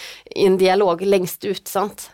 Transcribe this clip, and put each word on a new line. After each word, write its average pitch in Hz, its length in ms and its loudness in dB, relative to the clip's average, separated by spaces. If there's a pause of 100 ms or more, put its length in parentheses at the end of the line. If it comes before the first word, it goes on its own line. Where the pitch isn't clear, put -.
(260)
i - 200 -2
en 185 120 4
dialog 185 440 2
längst 196 440 -2
ut, 190 220 -6
sant? - 460 -6